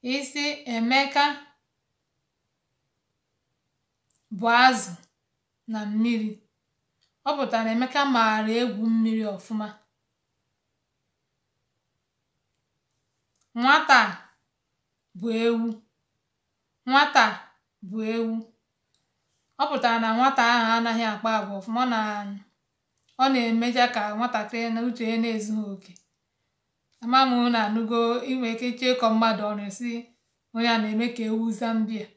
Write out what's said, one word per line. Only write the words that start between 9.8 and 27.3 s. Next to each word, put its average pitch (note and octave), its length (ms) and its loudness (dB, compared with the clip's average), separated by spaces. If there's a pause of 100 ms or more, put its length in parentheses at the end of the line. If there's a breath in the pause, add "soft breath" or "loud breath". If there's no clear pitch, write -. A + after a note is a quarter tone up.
Nwata C#4 440 6 (1120)
bụ G3 180 -8
ewu. A#3 360 2 (1160)
Nwata C#4 380 6 (580)
bụ G3+ 200 -10
ewu. A3+ 320 -2 (1200)
Ọ C#4 80 2
pụtara A#3+ 320 0
na A3+ 120 0
nwata B3+ 360 2
ahụ A#3 260 2
anaghị A#3 320 0
akpa G#3+ 280 -2
agwa G3+ 220 -4
ọfụma. A3 260 -6
Ọ B3+ 80 0
na, A#3 100 0 (1200)
ọ C4 100 4
na-emecha A#3+ 600 2
ka A3+ 200 -2
nwatakịrị A3+ 640 -4
na A3+ 120 -2
uche A#3+ 220 -4
ya A3+ 140 -2
na-ezughị A3 480 -4
oke. F#3+ 260 -14 (1120)
Ama A#3+ 180 2
m C4 140 4